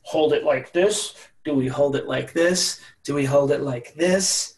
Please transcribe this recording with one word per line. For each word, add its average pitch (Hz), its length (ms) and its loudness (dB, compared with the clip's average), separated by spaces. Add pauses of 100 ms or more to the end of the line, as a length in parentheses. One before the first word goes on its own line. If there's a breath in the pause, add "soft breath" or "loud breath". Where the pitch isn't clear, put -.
hold 151 300 0
it 147 100 2
like 131 280 -2
this? 196 420 0 (320 loud breath)
Do 151 100 -4
we 127 120 0
hold 135 280 0
it - 120 -4
like 131 260 -6
this? 175 460 0 (240 loud breath)
Do 143 120 -6
we 143 100 0
hold 139 260 4
it 143 100 0
like 127 340 -6
this? 185 640 0